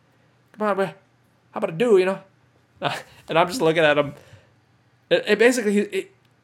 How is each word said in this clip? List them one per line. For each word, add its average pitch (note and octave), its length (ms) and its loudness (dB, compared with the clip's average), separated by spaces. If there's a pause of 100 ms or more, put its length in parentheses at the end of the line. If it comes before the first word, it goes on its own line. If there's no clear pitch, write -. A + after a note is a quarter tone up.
(580)
Come G#3+ 120 -4
on, G3 60 -2
bro. F#3+ 120 -2
How E3 60 -14 (600)
about G#3+ 160 -6
a E3+ 40 -10
do, G3+ 260 4
you F#3 60 2
know?" F#3+ 140 -4 (600)
<laughs> C3+ 100 -4 (380)
And D#3 80 -2
I'm F3 100 4
just C3+ 140 -8
looking D#3+ 220 2
at D3 120 4
him. C#3+ 200 -2 (960)
It, F3 160 2
it G#3 120 2
basically, A#3 340 2
he, G3+ 60 2 (640)